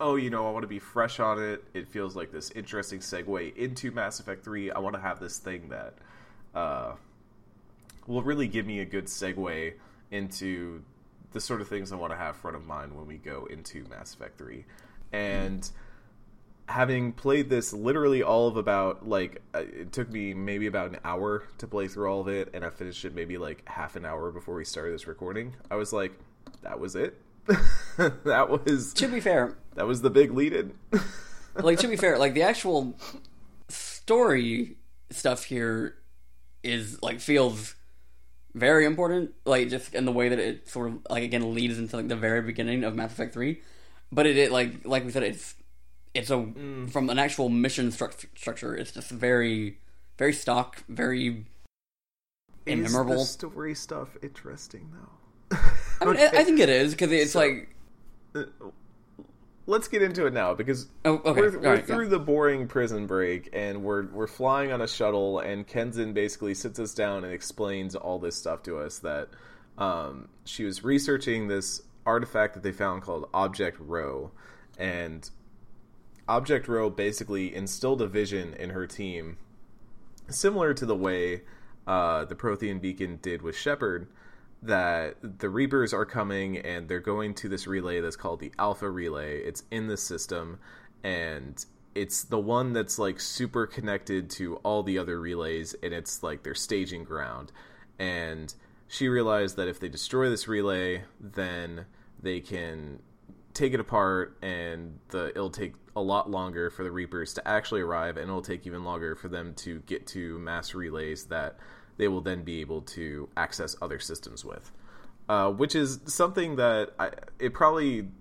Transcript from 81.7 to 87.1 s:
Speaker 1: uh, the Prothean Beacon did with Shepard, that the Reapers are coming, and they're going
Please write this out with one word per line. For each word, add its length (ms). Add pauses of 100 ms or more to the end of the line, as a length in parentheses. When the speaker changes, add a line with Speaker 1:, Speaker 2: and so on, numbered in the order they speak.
Speaker 1:
uh, 380
the 100
Prothean 440
Beacon 420
did 200
with 160
Shepard, 500 (540)
that 540 (240)
the 80
Reapers 460
are 120
coming, 520
and 320
they're 100
going 360